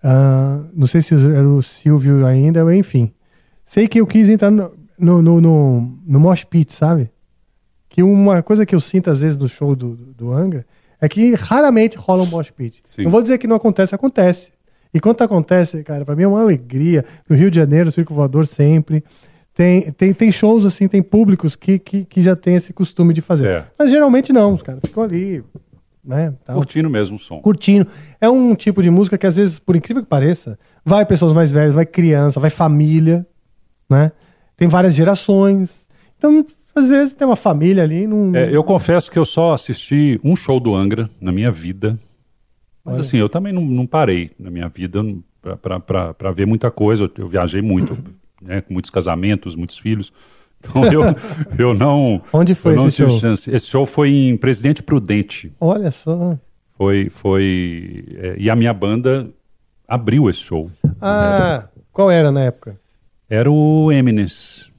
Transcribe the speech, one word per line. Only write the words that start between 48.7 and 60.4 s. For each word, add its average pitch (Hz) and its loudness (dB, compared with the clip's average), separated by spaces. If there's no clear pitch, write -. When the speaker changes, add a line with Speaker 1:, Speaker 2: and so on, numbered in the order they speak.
Speaker 2:
muitos 92 -8
casamentos, 90 -4
muitos 87 -12
filhos. 107 -8
Então, - -2
eu, 156 2
<laughs> - -10
eu 120 0
não, 131 0
Speaker 1:
Onde 175 2
foi 165 0
Speaker 2:
eu 147 2
não 135 2
Speaker 1:
esse 147 -2
Speaker 2:
tive 143 4
Speaker 1:
show? 113 2
Speaker 2:
chance. 107 -4
Esse 131 -4
show 135 -2
foi 147 -2
em 131 2
Presidente 131 -2
Prudente. 104 -4
Speaker 1:
Olha 180 -2
só. 170 -6
Speaker 2:
Foi, 98 -2
foi, 92 -4
é, 92 -10
e 101 -2
a 113 2
minha 117 0
banda 117 -4
abriu 127 0
esse 85 -6
show. 82 -10